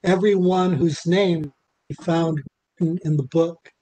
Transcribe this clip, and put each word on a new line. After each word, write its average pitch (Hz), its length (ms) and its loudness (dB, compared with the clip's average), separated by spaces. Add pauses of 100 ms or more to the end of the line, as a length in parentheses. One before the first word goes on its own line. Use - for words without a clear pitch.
every 185 320 2
one 185 400 2
whose 151 320 -2
name 170 460 0 (380)
be 143 60 -12
found 165 460 -2 (380)
written 170 240 -2
in 156 140 0
the 139 60 -2
book. 165 460 -2 (120)